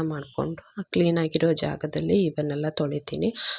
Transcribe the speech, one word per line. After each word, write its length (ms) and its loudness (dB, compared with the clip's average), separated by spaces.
ಮಾಡ್ಕೊಂಡು 800 -6
ಆ 20 -4
ಕ್ಲೀನ್ 360 4
ಆಗಿರೋ 360 2
ಜಾಗದಲ್ಲಿ 720 0
ಇವನ್ನೆಲ್ಲ 440 -2
ತೊಳಿತೀನಿ. 640 -2